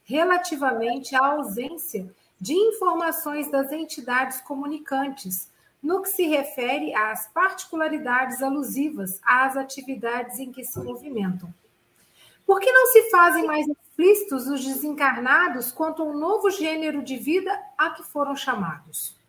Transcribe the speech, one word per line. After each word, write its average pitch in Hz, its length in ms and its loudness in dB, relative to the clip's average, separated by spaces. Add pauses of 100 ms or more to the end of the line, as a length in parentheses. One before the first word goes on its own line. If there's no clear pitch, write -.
relativamente 277 1120 0
à 269 100 6
ausência 254 880 -6 (260)
de 190 120 -4
informações 339 1000 0
das 269 220 0
entidades 262 680 -4
comunicantes, 277 1040 -6 (320)
no 370 220 -2
que 381 60 -6
se 359 180 0
refere 285 680 -2
às 214 340 -2
particularidades 311 1120 -2
alusivas 269 800 -4
às 262 340 2
atividades 247 840 -6
em 254 100 -10
que 254 140 -14
se - 160 -10
movimentam. 196 760 -6 (880)
Por 381 140 4
que 403 140 4
não 508 140 8
se 440 240 8
fazem 339 360 6
mais 302 220 0 (300)
explícitos 349 480 4
os 269 180 -4
desencarnados 269 1080 0
quanto 320 300 -2
a - 20 0
um 294 120 -4
novo 392 340 2
gênero 311 520 -2
de 254 140 -8
vida 349 340 -2 (260)
a 320 140 0
que - 140 -14
foram 285 320 -4
chamados. - 840 -6 (100)